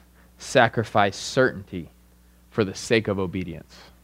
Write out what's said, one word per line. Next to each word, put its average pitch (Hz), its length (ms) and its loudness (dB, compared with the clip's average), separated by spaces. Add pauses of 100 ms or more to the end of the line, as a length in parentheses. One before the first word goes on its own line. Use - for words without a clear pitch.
(400)
sacrificed 113 840 2
certainty 98 680 -2 (600)
for - 140 0
the 98 100 -4
sake 113 340 0
of 98 120 -2
obedience. 87 560 -8 (280)